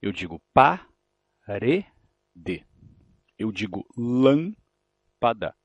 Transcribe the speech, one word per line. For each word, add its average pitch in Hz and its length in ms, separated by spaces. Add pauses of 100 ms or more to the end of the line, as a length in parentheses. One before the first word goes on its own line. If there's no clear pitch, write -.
Eu 101 100
digo 85 280 (140)
parede. 135 1300 (1500)
Eu 107 140
digo 101 340 (100)
lâmpada. 123 1600 (100)